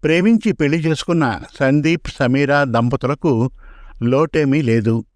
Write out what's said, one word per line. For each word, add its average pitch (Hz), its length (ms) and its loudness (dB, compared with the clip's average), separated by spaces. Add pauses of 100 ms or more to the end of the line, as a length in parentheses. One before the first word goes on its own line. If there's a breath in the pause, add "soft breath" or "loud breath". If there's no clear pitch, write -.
ప్రేమించి 196 500 2
పెళ్లి 151 260 0
చేసుకున్న 156 600 -2 (200)
సందీప్, 143 480 0
సమీర 139 560 0
దంపతులకు 127 840 0 (520 soft breath)
లోటేమీ 143 600 0
లేదు. 113 420 0 (120)